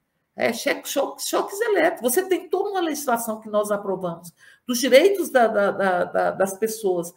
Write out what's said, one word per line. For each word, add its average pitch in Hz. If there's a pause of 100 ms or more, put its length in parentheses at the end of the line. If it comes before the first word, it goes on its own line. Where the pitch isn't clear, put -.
(360)
É, 127
cheque, 277
choque, -
choques 392
elétricos. 339
Você 370
tem 339
toda 403
uma 392
legislação 233
que 214
nós 208
aprovamos 185 (360)
dos 240
direitos 302
da, 240
da, 202
da, 180
da, 180
das 190
pessoas 185